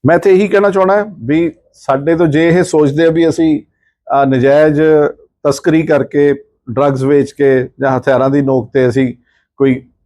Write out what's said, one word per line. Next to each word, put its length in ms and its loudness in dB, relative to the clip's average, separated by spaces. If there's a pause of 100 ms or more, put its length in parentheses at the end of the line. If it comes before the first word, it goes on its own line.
ਮੈਂ 140 2
ਤੇ 120 2
ਇਹੀ 160 2
ਕਹਿਣਾ 220 0
ਚਾਹੁੰਦਾ 360 0 (180)
ਵੀ 280 -2 (220)
ਸਾਡੇ 420 -2
ਤੋਂ 120 0
ਜੇ 200 0
ਇਹ 160 2
ਸੋਚਦੇ 420 0
ਆ 40 4
ਵੀ 200 0
ਅਸੀਂ, 320 0
ਅਹ, 640 -6
ਨਜਾਇਜ਼ 560 2 (680)
ਤਸਕਰੀ 360 0
ਕਰਕੇ, 500 0 (380)
ਡਰੱਗਸ 320 -2
ਵੇਚ 280 0
ਕੇ 380 0 (100)
ਜਾਂ 180 -2
ਹਥਿਆਰਾਂ 320 0
ਦੀ 120 0
ਨੋਕ 320 -2
ਤੇ 160 2
ਅਸੀਂ 260 -2 (420)
ਕੋਈ 300 -2 (180)